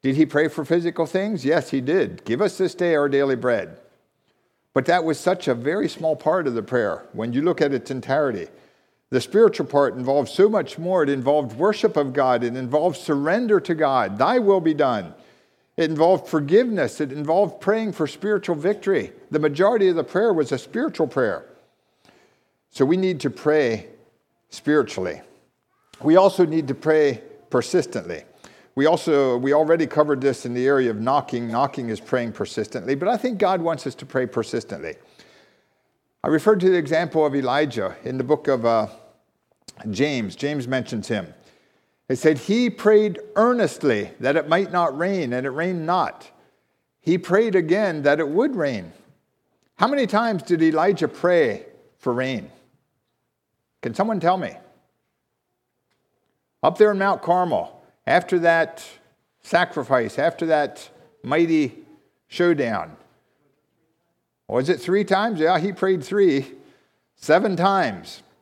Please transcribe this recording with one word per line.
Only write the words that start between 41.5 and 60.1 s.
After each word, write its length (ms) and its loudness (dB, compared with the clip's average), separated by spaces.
It 80 -2
said, 220 4
"He 320 0
prayed 480 2
earnestly 880 0
that 160 0
it 120 -2
might 220 0
not 260 0
rain, 360 -2
and 140 -4
it 40 -4
rained 360 -4
not. 420 -2
He 180 0
prayed 360 2
again 480 0
that 180 4
it 80 -2
would 280 0
rain." 360 -4
How 120 2
many 180 0
times 360 0
did 200 0
Elijah 460 2
pray 580 0
for 140 -4
rain? 380 -4
Can 120 -8
someone 260 -2
tell 160 2
me? 180 -8
Up 140 0
there 140 6
in 80 -2
Mount 240 0
Carmel, 600 -2
after 340 2
that 440 2
sacrifice, 800 -2